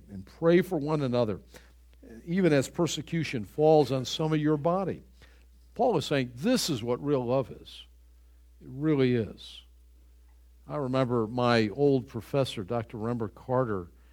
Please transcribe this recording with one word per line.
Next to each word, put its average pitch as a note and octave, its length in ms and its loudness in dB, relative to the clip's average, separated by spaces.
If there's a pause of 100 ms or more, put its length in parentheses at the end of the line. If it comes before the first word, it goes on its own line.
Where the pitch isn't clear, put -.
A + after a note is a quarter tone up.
(100)
and F#2+ 140 -14 (140)
pray E3+ 220 6
for F3+ 160 -2
one D3+ 260 -2
another, A#2+ 380 0 (840)
even E3+ 260 2
as C#3 160 2
persecution - 760 -4
falls D3+ 460 4
on C3 140 -2
some D#3 280 -4
of D#3 80 2
your D3+ 160 2
body. E3+ 460 -2 (720)
Paul A#3 220 2
is C#3 80 -2
saying, C3 300 -2
"This G3+ 360 0
is A#2+ 120 -4
what A#2+ 220 -4
real C#3 200 0
love B2+ 260 -2
is. - 360 -20 (720)
It D3 80 -20
really C3+ 460 2
is." - 480 -6 (1080)
I C#3+ 80 -8
remember B2+ 500 0
my A#2+ 440 2
old C#3 360 2
professor, B2 560 -4
Doctor A#2 360 -6
Rember A2+ 300 -4
Carter, A2 600 -4 (240)